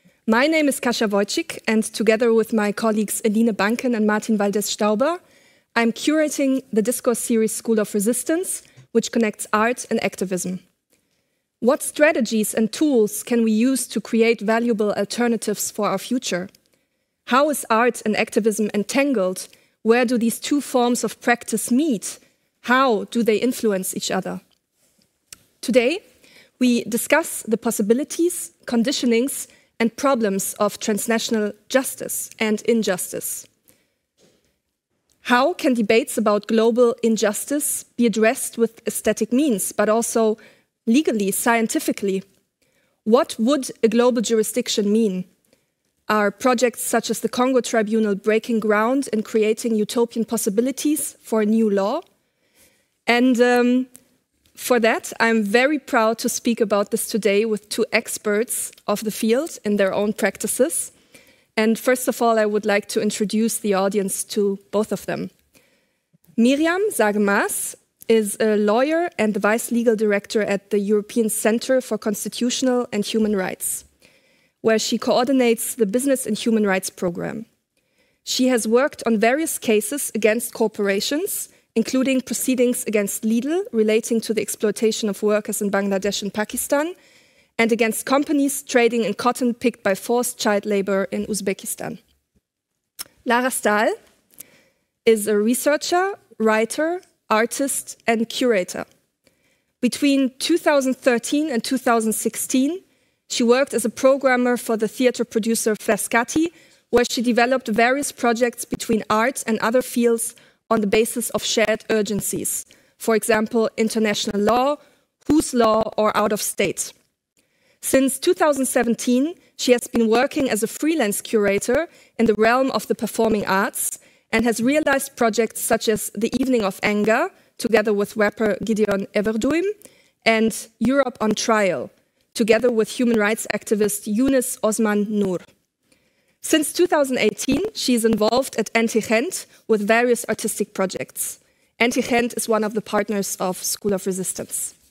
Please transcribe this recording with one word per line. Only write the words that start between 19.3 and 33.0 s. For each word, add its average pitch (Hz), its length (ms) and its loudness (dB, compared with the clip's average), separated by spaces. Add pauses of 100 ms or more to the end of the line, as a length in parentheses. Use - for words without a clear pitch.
Where 233 220 4
do 240 140 0
these 226 200 0
two 294 220 0
forms 240 420 0
of - 180 -6
practice - 500 -2
meet? 254 480 0 (460)
How 240 400 2
do 233 180 -2
they 208 140 4
influence 208 600 -2
each - 140 -4
other? 180 300 -4 (1160)
Today, 254 440 2 (560)
we 240 240 2
discuss 285 580 -2
the 220 160 -2
possibilities, 240 960 -2 (160)
conditionings, 240 800 -2 (320)
and 226 180 -2
problems 226 600 0
of 208 180 0
transnational 220 760 -2 (140)
justice - 720 -4
and 214 240 -2
injustice. - 880 -2 (1700)